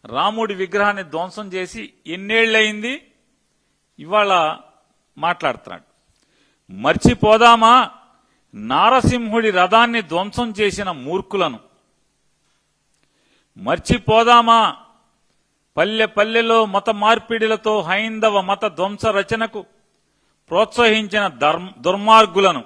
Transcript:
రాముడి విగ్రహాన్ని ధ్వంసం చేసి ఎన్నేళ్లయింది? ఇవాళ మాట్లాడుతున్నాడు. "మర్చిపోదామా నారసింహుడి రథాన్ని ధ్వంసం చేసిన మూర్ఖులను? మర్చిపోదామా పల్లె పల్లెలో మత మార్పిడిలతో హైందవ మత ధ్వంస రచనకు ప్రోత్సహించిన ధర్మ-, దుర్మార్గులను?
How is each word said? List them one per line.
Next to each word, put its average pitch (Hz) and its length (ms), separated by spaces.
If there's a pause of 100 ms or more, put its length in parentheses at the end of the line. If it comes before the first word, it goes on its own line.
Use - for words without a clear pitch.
రాముడి 208 480
విగ్రహాన్ని 196 500
ధ్వంసం 180 500
చేసి 185 400 (140)
ఎన్నేళ్లయింది? 220 1040 (880)
ఇవాళ 175 580 (600)
మాట్లాడుతున్నాడు. 147 680 (880)
"మర్చిపోదామా 226 1200 (640)
నారసింహుడి 220 960
రథాన్ని 226 500
ధ్వంసం 196 500
చేసిన 202 400
మూర్ఖులను? 160 680 (2000)
మర్చిపోదామా 220 1200 (1000)
పల్లె 214 280
పల్లెలో 226 600
మత 202 240
మార్పిడిలతో 214 920
హైందవ 214 600
మత 196 240
ధ్వంస 190 400
రచనకు 220 600 (840)
ప్రోత్సహించిన 214 800
ధర్మ-, 160 500
దుర్మార్గులను? 190 880